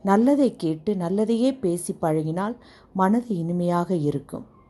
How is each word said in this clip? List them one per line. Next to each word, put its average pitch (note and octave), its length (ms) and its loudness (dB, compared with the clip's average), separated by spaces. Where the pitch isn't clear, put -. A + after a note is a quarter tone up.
நல்லதை A#3+ 540 4
கேட்டு, D#3+ 380 -4
நல்லதையே A3 640 0
பேசி F3 440 -4
பழகினால் E3 540 -2
மனது G#3 420 0
இனிமையாக F3 600 0
இருக்கும். D3 520 -4